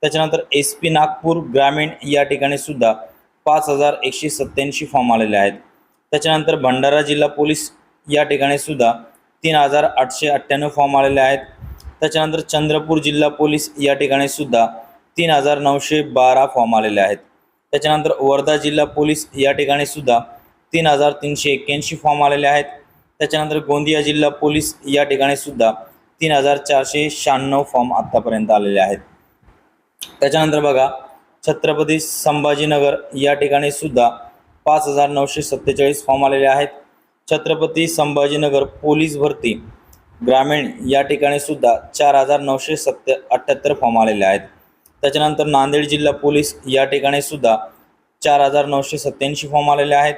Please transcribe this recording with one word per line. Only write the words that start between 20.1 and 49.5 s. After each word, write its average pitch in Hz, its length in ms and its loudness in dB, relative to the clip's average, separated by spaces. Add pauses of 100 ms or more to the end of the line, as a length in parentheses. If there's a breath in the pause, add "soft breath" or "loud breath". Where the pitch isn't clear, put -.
तीन 165 140 0
हजार 147 260 4
तीनशे 147 380 -4
एक्क्याऐंशी 143 460 -4
फॉर्म 147 280 0
आलेले 143 220 2
आहेत. 143 180 2 (540)
त्याच्यानंतर 151 400 -2
गोंदिया 147 440 0
जिल्हा 147 280 0
पोलीस 151 460 -2 (100)
या 143 180 2
ठिकाणी 139 320 0
सुद्धा 120 360 0 (480)
तीन 160 120 0
हजार 143 240 4
चारशे 143 540 0
शहाण्णव 139 520 -2
फॉर्म 123 300 -2
आत्तापर्यंत 110 580 -2
आलेले 101 300 2
आहेत. 95 180 0 (1200)
त्याच्यानंतर 151 400 2
बघा, 135 300 2 (560)
छत्रपती 156 540 -2
संभाजीनगर 147 960 0 (180)
या 143 200 0
ठिकाणी 143 360 0
सुद्धा 123 380 0 (560)
पाच 151 240 2
हजार 143 200 2
नऊशे 143 340 -2
सत्तेचाळीस 139 640 -2
फॉर्म 135 180 2
आलेले 139 220 2
आहेत. 139 220 2 (600)
छत्रपती 156 580 -2
संभाजीनगर 143 760 0
पोलीस 151 520 -2
भरती 139 460 -2 (640)
ग्रामीण 135 440 2 (180)
या 139 140 2
ठिकाणी 143 380 0
सुद्धा 127 360 0 (180)
चार 143 200 4
हजार 139 260 4
नऊशे 139 360 -4
सत्त्या, 131 400 -2 (140)
अठ्ठ्याहत्तर 139 440 0
फॉर्म 117 240 0
आलेले 110 260 2
आहेत. 98 160 2 (640)
त्याच्यानंतर 147 440 0
नांदेड 143 400 2
जिल्हा 147 260 0
पोलीस 147 560 0
या 135 160 2
ठिकाणी 139 380 -2
सुद्धा 127 340 0 (640)
चार 143 180 4
हजार 139 260 2
नऊशे 139 320 -4
सत्त्याऐंशी 143 500 -6
फॉर्म 147 220 0